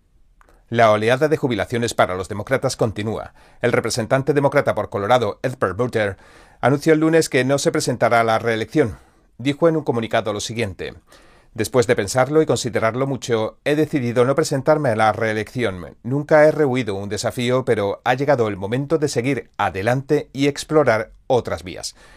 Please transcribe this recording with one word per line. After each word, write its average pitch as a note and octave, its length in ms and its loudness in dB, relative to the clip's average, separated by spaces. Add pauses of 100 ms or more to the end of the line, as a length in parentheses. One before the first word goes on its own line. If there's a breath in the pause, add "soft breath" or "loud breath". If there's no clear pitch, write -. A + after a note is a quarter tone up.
(680 soft breath)
La A#2 220 6
oleada A#2+ 360 2
de D3+ 100 2
jubilaciones A#2 560 -2
para G#2 220 2
los F#2 140 -6
demócratas A#2+ 460 -2
continúa. G#2 580 -4 (280 soft breath)
El A#2+ 100 2
representante A#2+ 600 -2
demócrata C#3 400 2
por G2+ 160 -4
Colorado, G#2 540 0
Ed C3 120 -4
Perlmutter, G#2 640 -2 (440 soft breath)
anunció C#3 320 2
el D#3 80 2
lunes D#3+ 260 4
que B2+ 160 0
no C#3 140 2
se D#3+ 140 0
presentará B2 500 2
a - 20 4
la A2+ 160 2
reelección. A2+ 580 -2 (400 soft breath)
Dijo C#3 300 0
en D#3+ 80 2
un D3+ 80 -2
comunicado A2+ 500 -2
lo G#2 60 -4
siguiente: G2+ 560 -8 (580 soft breath)
"Después A2+ 320 0
de B2 100 2
pensarlo B2+ 460 0
y D#3 60 4
considerarlo A2+ 580 -2
mucho, A#2 580 -4
he D3 120 0
decidido B2 500 0
no C#3 80 0
presentarme D3 560 0
a G#2+ 60 0
la A2 160 2
reelección. G#2+ 880 -4
Nunca D3 440 4
he D#3 60 6
rehuido B2+ 440 0
un G2+ 140 -8
desafío, B2 540 -2
pero G2+ 420 -2
ha B2 100 2
llegado C3 320 2
el G2+ 100 -4
momento C3 400 -4
de D3 120 -2
seguir B2 480 -4
adelante A#2 760 -2
y C#3 140 0
explorar C3+ 640 0 (160)
otras F#2+ 360 0
vías. D#2+ 320 -12 (220 soft breath)